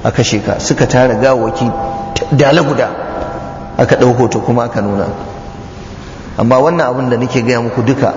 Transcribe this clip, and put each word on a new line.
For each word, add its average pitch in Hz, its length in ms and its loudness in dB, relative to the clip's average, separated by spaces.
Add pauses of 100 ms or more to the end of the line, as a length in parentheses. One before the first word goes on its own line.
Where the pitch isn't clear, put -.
a 113 60 0
kashe 110 340 0
ka. 98 140 -2
Suka 127 280 0
tara 127 280 4
gawaki 117 560 0 (640)
dala 160 260 6
guda, 131 280 0 (880)
aka 123 180 4
ɗau 127 220 4
hoto 117 260 2
kuma 120 200 2
aka 120 180 -4
nuna. 101 240 -2 (1300)
Amma 117 220 4
wannan 165 300 2
abin 127 180 -2
da 123 80 2
nake 123 300 0
gaya 120 160 2
muku 120 240 -2
duka 127 300 2